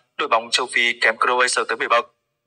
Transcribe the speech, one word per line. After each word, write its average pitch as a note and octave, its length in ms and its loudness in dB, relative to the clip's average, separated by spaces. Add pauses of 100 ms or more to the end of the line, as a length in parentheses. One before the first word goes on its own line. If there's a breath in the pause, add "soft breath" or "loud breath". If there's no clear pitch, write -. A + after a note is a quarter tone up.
(160)
đội D3+ 120 -4
bóng A#2 220 0
châu A#2+ 220 0
Phi A#2+ 280 0
kém A2+ 180 2
Croatia B2 500 0
tới A2+ 80 -4
mười B2 120 -4
bậc. A#2 220 2 (360)